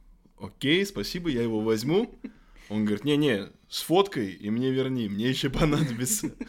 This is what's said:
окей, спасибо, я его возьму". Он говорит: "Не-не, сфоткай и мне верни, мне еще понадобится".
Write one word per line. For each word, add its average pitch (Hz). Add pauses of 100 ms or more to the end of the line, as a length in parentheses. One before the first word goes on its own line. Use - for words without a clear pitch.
(380)
окей, 139
спасибо, 175
я 120
его 113
возьму". 120 (540)
Он 107
говорит: 104
"Не-не, 143 (200)
сфоткай 165
и 101
мне 123
верни, 131
мне 104
еще 151
понадобится". 143 (120)